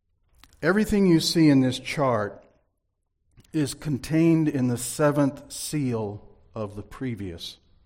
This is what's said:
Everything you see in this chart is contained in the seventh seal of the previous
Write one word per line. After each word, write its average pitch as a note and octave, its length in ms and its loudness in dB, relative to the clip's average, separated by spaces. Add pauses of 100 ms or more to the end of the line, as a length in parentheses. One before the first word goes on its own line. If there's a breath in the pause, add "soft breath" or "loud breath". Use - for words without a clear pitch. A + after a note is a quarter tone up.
(600)
Everything G3+ 460 2
you E3 140 6
see D#3+ 260 4
in C3+ 140 6
this B2+ 180 -2
chart A#2+ 640 -4 (1120)
is D3 200 -2
contained D#3+ 760 0
in C3 180 0
the B2 100 -2
seventh C#3+ 720 0
seal A2+ 720 -6 (320)
of G#2 220 -8
the G2+ 80 -12
previous G2+ 760 -10 (260)